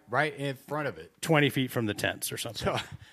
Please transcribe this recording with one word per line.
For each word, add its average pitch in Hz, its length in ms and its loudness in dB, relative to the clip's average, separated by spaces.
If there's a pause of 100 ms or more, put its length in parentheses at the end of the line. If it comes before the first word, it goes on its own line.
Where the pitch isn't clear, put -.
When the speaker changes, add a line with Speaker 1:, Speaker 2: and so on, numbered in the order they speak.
Speaker 1:
right 139 280 2
in 139 180 -4 (140)
front 147 200 -2
of 95 100 -8
it. 82 120 -16 (100)
Speaker 2:
Twenty 147 300 6
feet 127 200 0
from 117 140 0
the 104 80 2
tents - 400 -2
or - 60 -8
something. - 260 -6
Speaker 1:
So 156 140 2 (340)